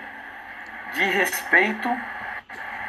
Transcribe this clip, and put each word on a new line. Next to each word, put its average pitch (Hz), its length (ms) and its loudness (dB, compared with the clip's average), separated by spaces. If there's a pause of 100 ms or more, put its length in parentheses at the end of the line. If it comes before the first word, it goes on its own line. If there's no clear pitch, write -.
(960)
de - 100 2
respeito, 196 840 4 (1000)